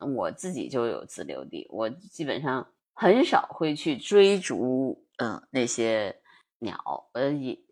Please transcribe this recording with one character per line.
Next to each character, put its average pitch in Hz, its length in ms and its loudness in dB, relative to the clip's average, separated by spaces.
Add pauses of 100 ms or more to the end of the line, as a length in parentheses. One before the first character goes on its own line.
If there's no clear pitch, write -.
(160)
我 90 160 -2
自 185 200 -8
己 113 160 -6
就 123 180 -2
有 95 200 -4
自 - 180 -12
留 69 220 -10
地， - 260 -12
我 110 180 -4
基 165 360 -12
本 123 160 -4
上 131 260 -4 (260)
很 220 300 6
少 - 280 2
会 151 240 -2
去 151 220 -2
追 196 420 6
逐， 127 640 -2 (120)
嗯， 113 240 -4 (100)
那 127 140 2
些 113 540 0 (400)
鸟。 - 540 -8
呃， 139 180 0
也， 135 260 -4 (140)